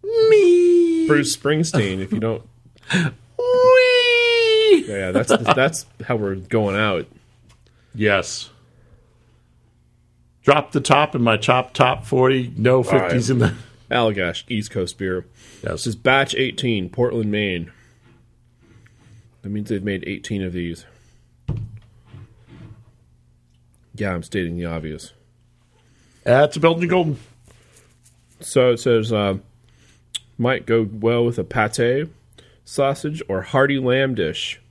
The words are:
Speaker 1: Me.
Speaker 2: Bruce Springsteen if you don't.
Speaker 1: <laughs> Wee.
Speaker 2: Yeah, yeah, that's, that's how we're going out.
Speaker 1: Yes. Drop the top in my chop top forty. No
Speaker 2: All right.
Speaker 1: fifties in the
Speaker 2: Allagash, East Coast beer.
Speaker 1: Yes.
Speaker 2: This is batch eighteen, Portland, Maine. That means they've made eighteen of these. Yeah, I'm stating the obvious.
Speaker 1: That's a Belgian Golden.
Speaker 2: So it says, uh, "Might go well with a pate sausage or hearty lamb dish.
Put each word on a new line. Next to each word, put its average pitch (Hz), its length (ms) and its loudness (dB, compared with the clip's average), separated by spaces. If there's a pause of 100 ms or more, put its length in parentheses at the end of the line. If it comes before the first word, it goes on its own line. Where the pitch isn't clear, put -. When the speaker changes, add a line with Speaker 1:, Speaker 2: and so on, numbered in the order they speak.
Speaker 1:
Me. 349 1040 4
Speaker 2:
Bruce 147 300 0
Springsteen 135 640 0
if 95 120 -6
you 107 80 -2
don't. 110 220 -4 (260)
Speaker 1:
<laughs> - 240 -14
Wee. 480 1900 2
Speaker 2:
Yeah, 101 100 -8
yeah, 95 160 -4
that's, 107 180 -2 (240)
that's 135 320 0 (180)
how 120 120 -2
we're 98 200 -4
going 98 400 -2
out. 104 300 0 (880)
Speaker 1:
Yes. 101 560 0 (1900)
Drop 143 300 2
the 147 80 0
top 147 340 2
in 123 80 0
my 113 140 4
chop 127 380 0
top 127 300 0
forty. 127 520 0
No 123 200 2
Speaker 2:
All 127 80 2
right. - 180 2
Speaker 1:
fifties 113 280 -2
in 127 80 2
the - 160 2 (360)
Speaker 2:
Allagash, 104 580 -2
East 107 220 -4
Coast 90 280 -6
beer. 90 280 -6 (360)
Speaker 1:
Yes. 80 100 -6
Speaker 2:
This 82 160 -8
is 107 80 -6
batch 131 380 0
eighteen, 117 540 -4
Portland, 117 420 -2
Maine. 98 400 -4 (1700)
That 98 80 -12
means 104 180 -6
they've 101 140 -4
made 98 240 -6
eighteen 98 360 -8
of 90 100 -6
these. 85 340 -8 (3000)
Yeah, 101 200 -4
I'm 85 80 -6
stating 87 340 -6
the 87 100 -6
obvious. 80 460 -10 (1160)
Speaker 1:
That's 147 260 4
a 156 40 -6
Belgian 170 280 0
Golden. 165 300 0 (1200)
Speaker 2:
So 127 320 2
it 117 80 0
says, 113 340 0
uh, 101 260 0 (1000)
"Might 123 260 -2
go 113 240 0
well 113 360 0
with 120 160 -2
a 90 40 -4
pate 123 640 -2 (560)
sausage 143 640 -4
or 95 160 -4
hearty 135 380 0
lamb 131 340 0
dish. 80 460 -6 (100)